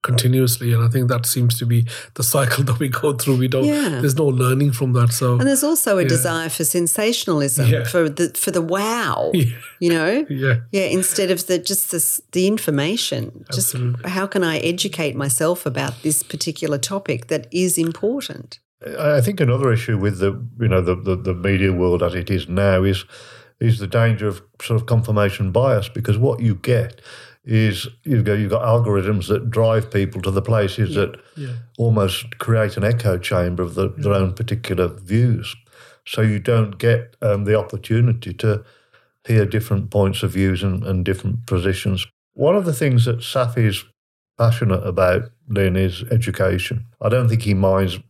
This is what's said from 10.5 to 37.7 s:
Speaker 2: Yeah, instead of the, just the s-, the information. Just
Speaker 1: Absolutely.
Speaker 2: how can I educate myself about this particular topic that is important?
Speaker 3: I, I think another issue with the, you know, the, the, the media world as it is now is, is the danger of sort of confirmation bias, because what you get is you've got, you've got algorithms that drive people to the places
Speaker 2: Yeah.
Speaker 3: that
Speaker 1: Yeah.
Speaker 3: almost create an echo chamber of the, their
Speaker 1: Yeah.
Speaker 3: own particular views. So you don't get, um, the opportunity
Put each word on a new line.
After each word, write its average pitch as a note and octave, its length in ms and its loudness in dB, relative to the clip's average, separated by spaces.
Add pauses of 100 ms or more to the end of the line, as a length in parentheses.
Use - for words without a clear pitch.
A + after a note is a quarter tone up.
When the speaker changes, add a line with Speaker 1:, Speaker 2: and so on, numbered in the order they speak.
Speaker 2:
Yeah, F#3+ 120 0
instead F#3 460 0
of F3+ 180 -2
the, F3+ 100 0
just F#3+ 320 -4
the F3 80 -4
s-, - 240 -2 (100)
the F#3 140 2
information. D3 1040 -2
Just B2 220 -2
Speaker 1:
Absolutely. A#2+ 360 -4
Speaker 2:
how F#3+ 160 -2
can G3 160 -2
I D#3+ 160 0
educate E3 580 -4
myself D#3 500 -2
about C3+ 360 -6
this D3+ 200 -2
particular D3 560 -6
topic C3+ 480 -4
that D3+ 240 -4
is F3 260 0
important? G3 840 -4 (400)
Speaker 3:
I, D3 180 2
I C3+ 40 6
think D#3 180 0
another B2 320 2
issue A2 280 0
with G2 220 0
the, G2 100 2 (280)
you A#2 100 0
know, F#2 120 4
the, F2+ 140 0
the, F#2+ 220 -2
the F2+ 180 -4
media F#2+ 400 2
world F2 280 2
as F2 120 0
it F2+ 160 -6
is F#2 180 -2
now F#2+ 360 2
is, F#2+ 200 2 (560)
is A#2 200 4
the G2 60 -6
danger A2 420 2
of F2+ 120 -6 (220)
sort A2+ 180 0
of A#2 60 -8
confirmation G#2 680 0
bias, A#2+ 380 2
because A2+ 260 -2
what A#2 240 0
you A2+ 140 2
get A#2 480 -2 (400)
is A2 460 0 (160)
you've A#2+ 200 2
got, G2+ 100 2
you've G#2 160 0
got G#2+ 120 4
algorithms G#2+ 680 2
that G#2+ 220 0
drive A2+ 400 2
people G2 300 0
to F#2+ 100 -2
the G2 120 0
places G#2 480 0
Speaker 2:
Yeah. G2+ 160 0
Speaker 3:
that - 100 -12 (200)
Speaker 1:
Yeah. C#3 120 -10 (300)
Speaker 3:
almost G#2+ 600 0
create A2 380 0
an G2+ 80 -2
echo A2+ 320 0
chamber F2+ 460 -2
of E2+ 120 -4
the, F#2+ 220 0
their G#2 160 0
Speaker 1:
Yeah. G2 60 2
Speaker 3:
own F#2+ 160 0
particular F#2 540 -2
views. A2 680 0 (500)
So - 140 -6
you G#2+ 180 2
don't A2 400 0
get, A#2 440 0
um, G#2 220 0
the G#2+ 140 4
opportunity A2+ 760 0